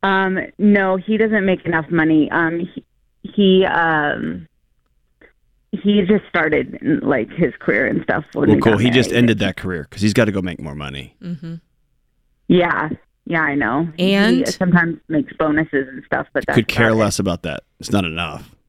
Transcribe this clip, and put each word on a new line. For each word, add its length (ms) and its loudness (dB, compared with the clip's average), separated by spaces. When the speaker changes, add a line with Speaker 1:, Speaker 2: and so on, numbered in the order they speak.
Speaker 1:
Um, 360 0
no, 380 4
he 200 -2
doesn't 280 2
make 220 0
enough 240 -2
money. 400 2
Um, 300 -2
he, 240 -10
he, 420 4
um, 800 -2
he 360 2
just 200 2
started, 500 -2
like, 300 -2
his 280 0
career 260 0
and 180 -2
stuff 280 -2
when 160 0
Speaker 2:
Well, 80 6
Speaker 1:
we 60 0
Speaker 2:
cool. 120 4
Speaker 1:
got 60 0
Speaker 2:
He 100 2
just 200 2
Speaker 1:
married. 80 0
Speaker 2:
ended 220 4
that 160 -2
career 340 -8
'cause 100 -12
he's 140 2
gotta 180 2
go 80 -2
make 200 -6
more 140 -10
money. 480 -12
Speaker 3:
Mm-hmm. 320 -10
Speaker 1:
Yeah. 400 2
Yeah, 160 -2
I 140 -2
know. 300 0
Speaker 3:
And 400 2
Speaker 1:
He 80 -2
sometimes 520 0
makes 280 -2
bonuses 520 -2
and 180 -16
stuff, 260 -6
but 140 -4
Speaker 2:
Could 200 2
Speaker 1:
that's 80 -6
Speaker 2:
care 140 2
Speaker 1:
about 80 2
it. 40 2
Speaker 2:
less 180 0
about 240 -2
that. 220 -8
It's 140 -8
not 140 0
enough. 480 -8